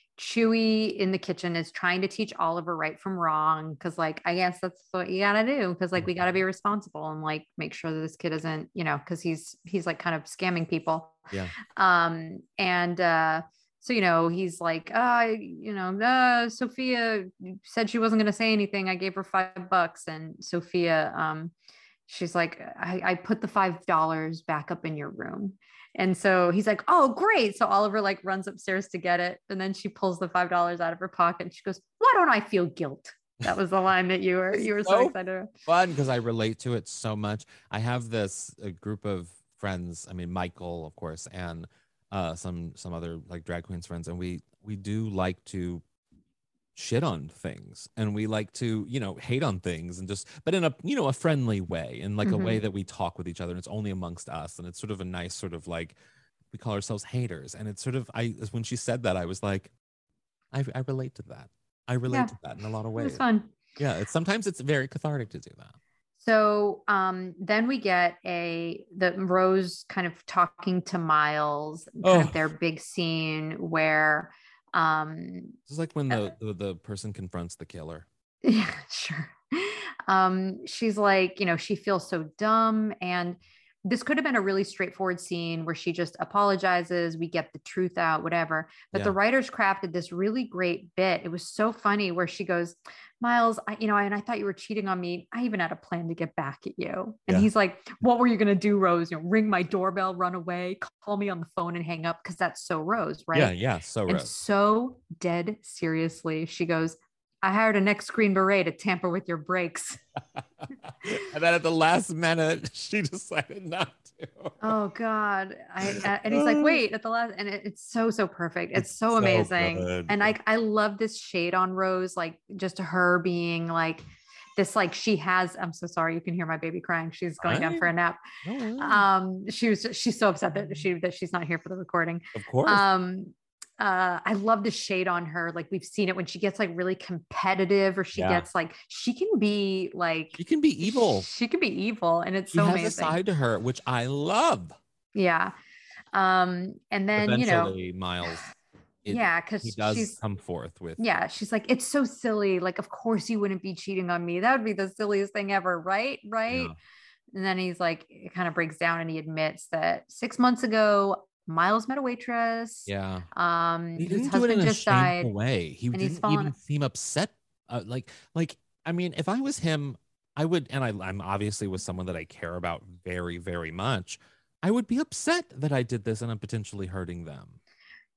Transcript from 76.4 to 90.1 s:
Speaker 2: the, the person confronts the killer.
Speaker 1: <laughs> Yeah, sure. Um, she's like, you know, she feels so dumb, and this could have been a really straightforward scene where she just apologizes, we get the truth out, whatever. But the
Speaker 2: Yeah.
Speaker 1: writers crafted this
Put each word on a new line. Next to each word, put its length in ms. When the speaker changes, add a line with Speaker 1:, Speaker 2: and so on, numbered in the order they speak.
Speaker 2:
the, 140
the 220
person 360
confronts 440
the 100
killer. 460
Speaker 1:
<laughs> 320
Yeah, 280
sure. 400
Um, 580
she's 320
like, 420
you 60
know, 100
she 200
feels 320
so 300
dumb, 640
and 360
this 200
could 120
have 80
been 120
a 40
really 240
straightforward 560
scene 440
where 100
she 180
just 280
apologizes, 1000
we 100
get 240
the 80
truth 380
out, 240
whatever. 460
But 120
the 60
Speaker 2:
Yeah. 40
Speaker 1:
writers 360
crafted 420
this 200